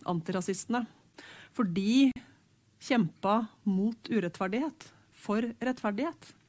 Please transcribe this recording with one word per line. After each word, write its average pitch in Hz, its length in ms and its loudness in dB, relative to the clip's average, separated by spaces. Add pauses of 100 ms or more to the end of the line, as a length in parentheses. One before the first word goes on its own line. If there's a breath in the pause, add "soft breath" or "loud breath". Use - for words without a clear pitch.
antirasistene, 185 800 -2 (680 loud breath)
for 247 100 0
de 208 460 4 (720 loud breath)
kjempa 220 640 2 (180)
mot 208 440 0
urettferdighet, 202 800 -2 (200)
for 220 360 -2 (160)
rettferdighet, 247 720 -4 (140)